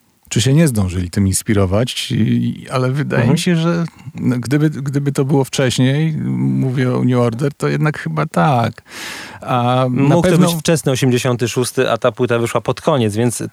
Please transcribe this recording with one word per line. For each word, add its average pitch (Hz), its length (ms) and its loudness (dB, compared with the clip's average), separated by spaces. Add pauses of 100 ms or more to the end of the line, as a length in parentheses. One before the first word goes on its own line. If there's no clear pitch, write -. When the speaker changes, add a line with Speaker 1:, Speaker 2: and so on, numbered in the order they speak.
(280)
Speaker 1:
Czy - 120 0
się 135 120 2
nie 160 160 6
zdążyli 92 420 -2
tym 101 160 2
inspirować? 101 840 0
I, 120 580 -2
ale 127 200 0
wydaje 135 320 -2
Speaker 2:
Mhm. 117 120 4
Speaker 1:
mi 165 40 2
się, 175 180 2
że, 170 280 0 (300)
no, 123 240 0
gdyby, 147 320 2
gdyby 143 420 -4
to 143 120 0
było 135 200 2
wcześniej, 139 680 0 (240)
mówię 131 600 0
o 127 80 0
New 123 140 2
Order, 120 360 0
to 147 140 -4
jednak 147 300 -2
chyba 156 280 -4
tak. 135 560 0 (580)
A 127 500 0
na 127 120 0
Speaker 2:
Mógł 139 200 4
to - 80 -
Speaker 1:
pewno 175 200 4
Speaker 2:
być 170 100 -2
wczesny 147 320 0
osiemdziesiąty 123 560 0
szósty, 123 420 -2
a 113 80 0
ta 123 140 2
płyta 117 260 0
wyszła 117 220 -2
pod 127 200 -4
koniec, 117 360 0
więc 117 260 0 (100)